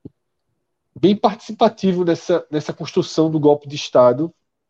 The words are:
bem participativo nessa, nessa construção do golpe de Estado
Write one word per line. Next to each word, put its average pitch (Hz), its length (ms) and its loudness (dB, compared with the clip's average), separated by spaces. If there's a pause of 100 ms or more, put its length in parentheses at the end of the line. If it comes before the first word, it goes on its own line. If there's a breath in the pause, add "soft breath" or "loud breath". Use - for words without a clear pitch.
(1000)
bem 185 160 2
participativo 202 880 -2
nessa, 170 480 -2
nessa 147 220 -6
construção 160 560 -4
do 160 100 -2
golpe 147 280 2
de 139 80 -16
Estado 131 580 2 (360)